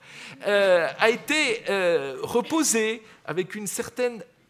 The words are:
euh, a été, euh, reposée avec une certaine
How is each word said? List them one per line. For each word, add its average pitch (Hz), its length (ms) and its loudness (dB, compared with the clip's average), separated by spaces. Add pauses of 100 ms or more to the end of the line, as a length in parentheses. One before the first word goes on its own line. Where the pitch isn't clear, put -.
(460)
euh, 185 420 4 (100)
a 220 120 4
été, 285 600 0
euh, 165 500 0
reposée 226 840 0 (220)
avec 180 300 -6
une 214 140 -10
certaine 240 560 -4 (260)